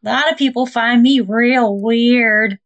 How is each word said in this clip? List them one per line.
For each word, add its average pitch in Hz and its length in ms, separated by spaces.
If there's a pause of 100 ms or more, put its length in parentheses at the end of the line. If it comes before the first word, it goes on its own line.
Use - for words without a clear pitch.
A 214 60
lot 277 220
of 320 60
people 254 280
find 240 360
me 269 200
real 226 560
weird. 226 880